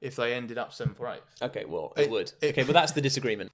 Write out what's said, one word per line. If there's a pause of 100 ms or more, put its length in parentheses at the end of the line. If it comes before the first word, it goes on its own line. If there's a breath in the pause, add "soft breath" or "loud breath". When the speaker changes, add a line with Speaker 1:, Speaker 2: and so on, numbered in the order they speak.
Speaker 1:
if
they
ended
up
seventh
or
eighth. (180)
Speaker 2:
Okay,
well,
it
Speaker 1:
It,
Speaker 2:
would.
Speaker 1:
it
Speaker 2:
Okay,
but
that's
the
disagreement.